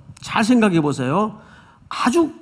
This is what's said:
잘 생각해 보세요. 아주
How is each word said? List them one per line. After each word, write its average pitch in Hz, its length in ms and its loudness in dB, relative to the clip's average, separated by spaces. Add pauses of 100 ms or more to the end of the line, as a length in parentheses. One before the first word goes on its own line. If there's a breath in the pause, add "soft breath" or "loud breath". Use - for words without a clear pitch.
(200)
잘 - 240 -2
생각해 208 380 2
보세요. 147 560 -2 (500 loud breath)
아주 294 540 0